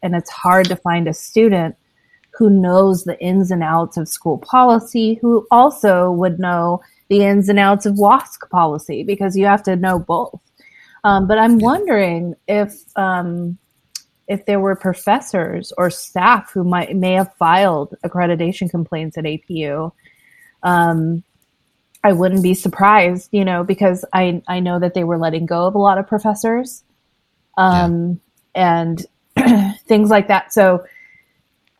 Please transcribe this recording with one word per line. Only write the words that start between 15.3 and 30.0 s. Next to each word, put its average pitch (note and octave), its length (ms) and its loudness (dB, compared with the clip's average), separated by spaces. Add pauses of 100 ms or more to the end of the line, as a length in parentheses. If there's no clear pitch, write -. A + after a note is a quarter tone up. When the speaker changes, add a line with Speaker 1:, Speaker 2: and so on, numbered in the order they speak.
Speaker 1:
or F3 140 0
staff G3+ 600 0
who F#3 120 -4
might, F3+ 320 -4
may F#3 180 0
have F#3 220 0
filed E3+ 580 0 (100)
accreditation F3 680 -4
complaints D#3+ 480 -6
at D#3+ 100 -8
A D#3 100 -6
P D#3+ 280 -8
U. D#3 280 -8 (720)
Um, E3+ 600 0 (840)
I G3+ 80 4
wouldn't F#3 280 0
be F#3 140 2
surprised, F#3+ 760 0
you G3+ 140 0
know, F3 180 -2
because F#3 400 0 (100)
I, F3+ 340 0
I F3+ 120 -6
know F3+ 200 -2
that F3 160 -2
they F#3 80 -2
were E3+ 140 -2
letting E3 280 -2
go F3 220 -2
of G#3 80 -2
a - 40 2
lot G3 200 2
of G3 80 -6
professors, A3+ 760 -4 (720)
um, F3 640 0 (360)
Speaker 2:
Yeah. E3+ 400 0 (400)
Speaker 1:
and G#3 420 2
<clears throat> - 100 -20
things G#3+ 220 4